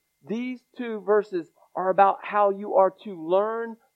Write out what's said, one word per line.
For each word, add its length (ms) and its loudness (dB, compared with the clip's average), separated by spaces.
These 420 -8
two 240 -8
verses 520 -2
are 160 -2
about 340 4
how 260 2
you 240 -6
are 160 6
to 240 -14
learn 640 -2